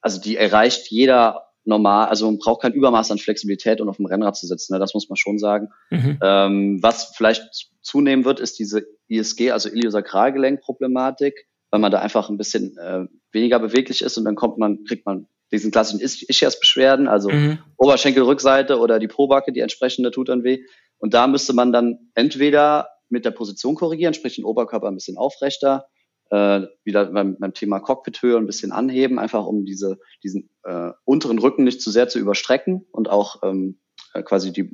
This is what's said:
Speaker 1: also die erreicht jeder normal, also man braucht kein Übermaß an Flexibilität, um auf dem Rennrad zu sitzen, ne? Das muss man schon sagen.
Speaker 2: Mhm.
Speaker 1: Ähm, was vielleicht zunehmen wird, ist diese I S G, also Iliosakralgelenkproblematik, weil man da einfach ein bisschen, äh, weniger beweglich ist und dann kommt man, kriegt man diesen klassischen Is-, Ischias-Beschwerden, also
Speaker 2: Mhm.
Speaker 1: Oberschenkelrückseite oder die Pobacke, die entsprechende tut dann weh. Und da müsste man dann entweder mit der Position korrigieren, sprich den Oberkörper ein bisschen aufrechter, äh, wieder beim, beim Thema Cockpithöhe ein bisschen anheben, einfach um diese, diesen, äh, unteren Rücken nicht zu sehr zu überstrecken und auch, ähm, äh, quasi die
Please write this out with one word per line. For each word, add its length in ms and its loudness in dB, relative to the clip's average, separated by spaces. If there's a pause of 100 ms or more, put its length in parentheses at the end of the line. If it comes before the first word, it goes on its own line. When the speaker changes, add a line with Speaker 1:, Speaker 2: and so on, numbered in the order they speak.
Speaker 1:
also 200 -4
die 160 -6
erreicht 540 2
jeder 520 4 (200)
normal, 460 4
also 180 0
man 100 0
braucht 240 0
kein 120 0
Übermaß 360 2
an 80 -2
Flexibilität, 640 -2
um 80 -2
auf 60 -8
dem 100 -4
Rennrad 300 -2
zu 100 -12
sitzen, 280 -8
ne? 60 -2
Das 140 -2
muss 160 -6
man 60 -8
schon 240 -2
sagen. 300 -2 (200)
Speaker 2:
Mhm. 320 -2
Speaker 1:
Ähm, 640 2
was 320 0
vielleicht 560 -2 (100)
zunehmen 440 2
wird, 140 0
ist 200 -8
diese 260 -4 (240)
I 80 -2
S 180 -4
G, 160 0
also 180 -4
Iliosakralgelenkproblematik, 1800 -2 (240)
weil 80 2
man 120 2
da 80 2
einfach 300 -2
ein 80 -6
bisschen, 400 -6
äh, 280 -8 (260)
weniger 280 2
beweglich 440 -2
ist 140 -6
und 80 -2
dann 100 -2
kommt 220 -2
man, 260 0
kriegt 220 -8
man 220 -8 (240)
diesen 200 -2
klassischen 280 0
Is-, 240 -8
Ischias-Beschwerden, 840 2
also 220 2
Speaker 2:
Mhm. 300 2 (180)
Speaker 1:
Oberschenkelrückseite 1000 4
oder 200 4
die 80 -2
Pobacke, 440 2
die 80 -6
entsprechende 520 -2
tut 180 -6
dann 140 -2
weh. 200 0 (340)
Und 160 -4
da 140 6
müsste 260 0
man 180 4
dann 260 2 (180)
entweder 760 2 (200)
mit 160 -4
der 60 0
Position 440 -6
korrigieren, 380 -2
sprich 220 -8
den 100 -10
Oberkörper 420 -2
ein 80 -4
bisschen 220 -12
aufrechter, 680 -2 (460)
äh, 300 2 (220)
wieder 220 0
beim, 320 -2
beim 160 -6
Thema 260 -4
Cockpithöhe 580 -2
ein 100 0
bisschen 240 -8
anheben, 480 0
einfach 260 -4
um 200 -4
diese, 340 -6 (240)
diesen, 260 -8 (140)
äh, 260 -8 (140)
unteren 340 0
Rücken 280 2
nicht 160 -2
zu 100 -6
sehr 160 4
zu 100 -6
überstrecken 720 -2
und 180 -4
auch, 340 -2
ähm, 360 -4 (340)
äh, 100 -8
quasi 280 -2
die 220 -6